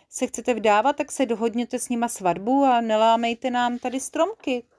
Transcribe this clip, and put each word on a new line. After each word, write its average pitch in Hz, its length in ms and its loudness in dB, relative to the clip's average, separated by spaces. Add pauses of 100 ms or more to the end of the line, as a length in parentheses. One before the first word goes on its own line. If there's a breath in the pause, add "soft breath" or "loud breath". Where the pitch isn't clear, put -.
se - 180 -4
chcete 247 260 -4
vdávat, 220 420 2
tak 285 160 -6
se 262 140 0
dohodněte 233 540 -2
s - 100 -8
nima 233 180 -2
svatbu 196 560 0
a 247 180 4
nelámejte 226 680 2
nám 247 300 -2
tady 254 200 -6
stromky, 302 640 -4 (160)